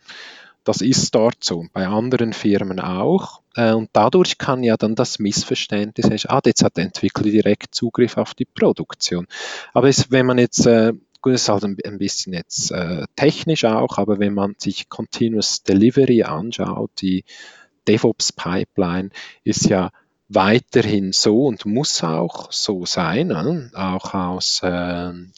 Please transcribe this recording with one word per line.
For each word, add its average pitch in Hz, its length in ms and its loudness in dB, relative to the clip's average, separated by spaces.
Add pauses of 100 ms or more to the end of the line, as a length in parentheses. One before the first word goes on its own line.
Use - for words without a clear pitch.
(640)
Das 107 160 0
ist 123 360 0
dort 113 260 2
so, 85 300 -4
bei 95 160 -4
anderen 117 440 0
Firmen 101 460 0
auch. 110 600 -2 (160)
Äh, 113 160 2
und 110 200 -2
dadurch 127 460 4
kann 131 240 -2
ja 113 140 4
dann 113 180 0
das - 240 -2
Missverständnis 107 880 -2
sein, 104 240 -2
"Ah, 135 160 2
jetzt - 160 4
hat - 140 2
der 87 80 -2
Entwickler 101 480 -2
direkt 104 420 2
Zugriff 120 420 0
auf 110 180 -2
die 127 100 -6
Produktion." - 840 -2 (480)
Aber 123 140 6
es, 135 240 2
wenn 131 120 6
man 127 140 4
jetzt, - 260 2
äh, 113 280 6 (280)
gut, 131 140 2
es 120 80 0
ist - 60 0
halt 101 160 2
ein, 98 200 -4
ein 101 140 -10
bisschen 95 340 -4
jetzt, - 380 -8
äh, 87 340 -4 (120)
technisch 156 480 2
auch, 113 340 0
aber 101 220 0
wenn 101 140 0
man 98 220 -2
sich - 320 -6
Continuous - 760 -4
Delivery 117 580 4
anschaut, 101 760 -6
die 95 240 -2 (640)
DevOps-Pipeline 95 1200 0 (320)
ist - 260 0
ja 92 220 0 (380)
weiterhin 104 840 2
so 117 340 2
und 113 200 -4
muss 113 380 -2
auch - 480 -4
so 92 340 -4
sein, 160 400 -2
ne? 127 480 -4
Auch 92 400 -6
aus, 92 480 -4
ähm, 87 760 -6